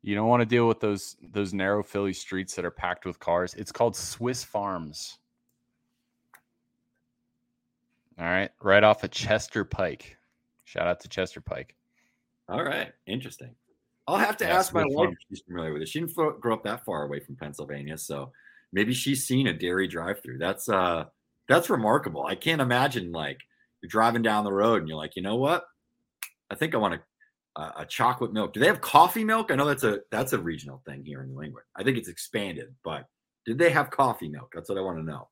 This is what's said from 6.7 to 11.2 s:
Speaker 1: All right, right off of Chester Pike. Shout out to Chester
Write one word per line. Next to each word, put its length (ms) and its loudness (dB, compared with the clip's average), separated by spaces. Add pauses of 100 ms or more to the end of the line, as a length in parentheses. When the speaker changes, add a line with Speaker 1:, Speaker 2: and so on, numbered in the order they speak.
Speaker 1:
All 60 -4
right, 240 2 (120)
right 220 8
off 220 6
of 60 -6
Chester 520 -2
Pike. 540 -6 (480)
Shout 220 -4
out 140 0
to 60 -20
Chester 320 -6